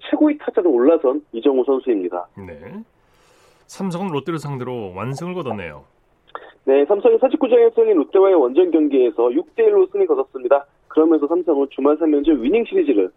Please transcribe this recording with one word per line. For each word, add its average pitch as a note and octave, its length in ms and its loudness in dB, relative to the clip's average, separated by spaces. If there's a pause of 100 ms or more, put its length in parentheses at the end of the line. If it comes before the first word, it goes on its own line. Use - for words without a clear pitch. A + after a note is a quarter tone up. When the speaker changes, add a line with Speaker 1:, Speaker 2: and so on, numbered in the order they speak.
Speaker 1:
최고의 D4+ 280 2
타자로 F3+ 340 -2
올라선 C#3 500 2 (120)
이정후 B2+ 320 0
선수입니다. G2 720 -2
Speaker 2:
네. F#2 200 -16 (1080)
삼성은 F#3 460 -8
롯데를 D3 260 -6
상대로 B2 560 -10
완승을 C3+ 380 -8
거뒀네요. G2+ 500 -10 (800)
Speaker 1:
네, C#4+ 220 2
삼성이 B3 320 2
사직구장에서 A#3 640 2
열린 G#3+ 160 2
롯데와의 F#3+ 380 2
원정 D3+ 360 2
경기에서 B2+ 600 2
육 E3+ 240 -4
대 A3+ 80 2
일로 G3+ 220 4
승리 G3 200 -2
거뒀습니다. C3+ 580 0 (220)
그러면서 D#3 400 2
삼성은 D#3+ 440 -2
주말 D3 260 0
삼 D#3 160 0
연전 C#3+ 280 0
위닝 A3 220 0
시리즈를 G2+ 540 0